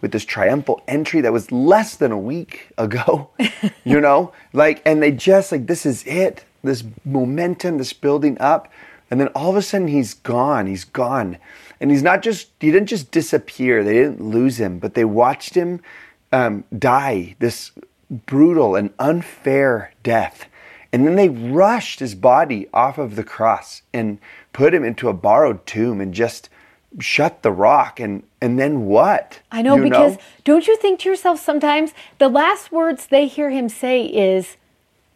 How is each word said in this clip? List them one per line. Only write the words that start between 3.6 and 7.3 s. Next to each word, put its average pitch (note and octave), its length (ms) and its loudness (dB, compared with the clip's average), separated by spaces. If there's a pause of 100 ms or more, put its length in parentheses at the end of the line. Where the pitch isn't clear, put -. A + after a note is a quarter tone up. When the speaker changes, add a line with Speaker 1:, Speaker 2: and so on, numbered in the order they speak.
Speaker 1:
you C#3+ 180 2
know? D3 300 2 (220)
Like, D3+ 340 2
and D#3 160 2
they D3 80 4
just, F#3+ 400 2
like, C3+ 160 -4
this E3 180 -4
is B2+ 220 -4
it, F3 380 -2 (180)
this C3 200 -4 (220)
momentum, D3+ 720 -4